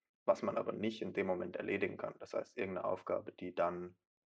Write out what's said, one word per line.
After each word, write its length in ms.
was 160
man 160
aber 140
nicht 300
in 120
dem 140
Moment 300
erledigen 400
kann. 220
Das 140
heißt, 240
irgendeine 300
Aufgabe, 460
die 200
dann 420